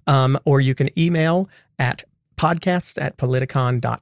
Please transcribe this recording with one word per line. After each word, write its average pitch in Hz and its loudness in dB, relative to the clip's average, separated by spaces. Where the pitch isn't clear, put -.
um, 135 4
or 139 4
you 131 2
can 139 -2
email 170 0
at 127 -2
podcasts 170 -2
at 139 -6
politicon 127 0
dot 117 -4